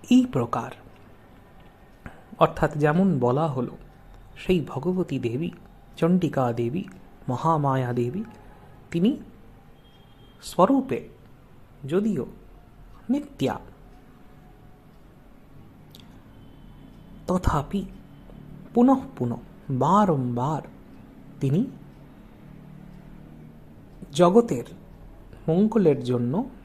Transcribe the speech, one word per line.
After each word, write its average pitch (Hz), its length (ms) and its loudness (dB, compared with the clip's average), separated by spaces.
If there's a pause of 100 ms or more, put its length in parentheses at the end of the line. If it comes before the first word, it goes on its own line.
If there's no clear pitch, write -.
এই 247 160 8
প্রকার 117 460 -4 (1700)
অর্থাৎ 160 360 4
যেমন 156 440 4
বলা 131 280 2
হলো, 127 300 -6 (600)
সেই 175 300 0
ভগবতী 160 520 -4
দেবী, 127 300 -4 (480)
চণ্ডিকা 165 560 2
দেবী, 120 300 -2 (460)
মহামায়া 131 640 0
দেবী, 123 300 -2 (680)
তিনি 196 280 2 (1200)
স্বরূপে - 680 2 (760)
যদিও 185 380 0 (840)
নিত্যা, 240 500 -2 (3750)
তথাপি 180 580 -2 (880)
পুনঃ 262 260 6 (180)
পুনঃ 120 180 -2 (340)
বারংবার 139 920 2 (800)
তিনি 151 260 2 (2500)
জগতের 175 520 4 (840)
মঙ্গলের 180 540 4
জন্য 123 460 -2 (160)